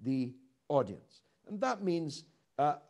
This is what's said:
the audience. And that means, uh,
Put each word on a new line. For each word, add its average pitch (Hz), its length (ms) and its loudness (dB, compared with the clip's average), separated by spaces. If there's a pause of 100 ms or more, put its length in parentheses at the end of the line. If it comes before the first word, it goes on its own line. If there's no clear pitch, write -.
the 127 300 0 (360)
audience. 123 520 0 (280)
And 202 120 -8
that 233 220 0
means, 170 420 -2 (340)
uh, 143 180 2 (140)